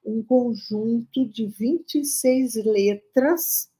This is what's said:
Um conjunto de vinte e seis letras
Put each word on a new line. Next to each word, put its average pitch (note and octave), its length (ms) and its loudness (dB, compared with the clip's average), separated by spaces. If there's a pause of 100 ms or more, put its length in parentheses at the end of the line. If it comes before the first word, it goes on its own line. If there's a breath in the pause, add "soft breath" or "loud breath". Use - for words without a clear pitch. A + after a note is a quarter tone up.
Um A3 200 -4
conjunto A#3 1040 0
de A3 200 -6
vinte C#4 540 -2
e C#4 60 -4
seis B3+ 480 0
letras G#3+ 1300 0